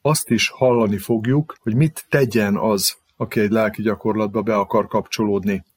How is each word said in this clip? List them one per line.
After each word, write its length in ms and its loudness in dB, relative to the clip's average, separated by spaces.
azt 280 0
is 180 2
hallani 500 2
fogjuk, 640 0
hogy 120 -2
mit 340 0
tegyen 480 2
az, 400 0
aki 240 -4
egy 100 2
lelki 320 0
gyakorlatba 600 -2
be 140 0
akar 300 0
kapcsolódni. 800 -2